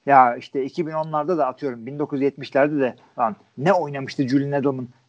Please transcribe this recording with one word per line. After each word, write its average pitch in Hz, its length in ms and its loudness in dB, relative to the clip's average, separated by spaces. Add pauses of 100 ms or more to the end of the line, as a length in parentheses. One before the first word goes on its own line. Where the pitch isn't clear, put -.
Ya 127 300 6
işte 131 280 -6
iki 147 220 -6
bin 156 60 -8
onlarda 156 460 -2
da 143 80 0
atıyorum, 127 400 -8
bin 139 120 -10
dokuz 143 200 -4
yüz 135 60 0
yetmişlerde 143 560 0
de 120 160 -2 (220)
lan 113 180 -2 (220)
ne 151 140 2
oynamıştı 143 560 -2
Julian 139 240 0
Edelman 131 360 -2 (200)